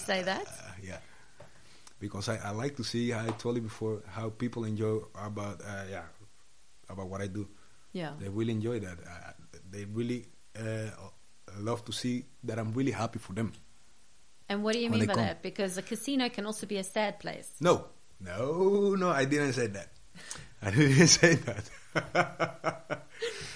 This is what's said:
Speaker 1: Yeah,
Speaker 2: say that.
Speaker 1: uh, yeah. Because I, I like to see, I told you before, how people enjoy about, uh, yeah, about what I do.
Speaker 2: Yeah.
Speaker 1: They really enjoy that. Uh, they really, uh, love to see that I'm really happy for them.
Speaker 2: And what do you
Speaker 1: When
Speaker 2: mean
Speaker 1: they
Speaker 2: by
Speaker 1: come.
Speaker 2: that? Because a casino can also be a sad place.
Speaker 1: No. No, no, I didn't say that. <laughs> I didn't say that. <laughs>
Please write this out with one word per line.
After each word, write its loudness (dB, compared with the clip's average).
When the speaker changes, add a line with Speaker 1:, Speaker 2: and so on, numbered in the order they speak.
Speaker 1:
Yeah, -6
Speaker 2:
say 2
that. -2
Speaker 1:
uh, -14
yeah. -10
Because -4
I, 0
I -6
like -2
to -4
see, 0
I -2
told 0
you -2
before, -4
how -4
people -4
enjoy 0
about, -6
uh, -8
yeah, -8
about -8
what -4
I -2
do. -4
Speaker 2:
Yeah. -6
Speaker 1:
They -6
really 0
enjoy 0
that. -8
Uh, -14
they -8
really, -4
uh, -4
love 0
to -8
see 0
that -2
I'm 0
really 2
happy -2
for -10
them. 0
Speaker 2:
And 0
what 2
do 2
you 2
Speaker 1:
When 4
Speaker 2:
mean -
Speaker 1:
they 4
Speaker 2:
by 4
Speaker 1:
come. 6
Speaker 2:
that? -2
Because -2
a -4
casino 0
can -4
also -6
be -2
a -2
sad 0
place. -8
Speaker 1:
No. 6
No, 4
no, 4
I 6
didn't 4
say 2
that. -6
<laughs> -12
I 0
didn't 10
say 10
that. -2
<laughs> -20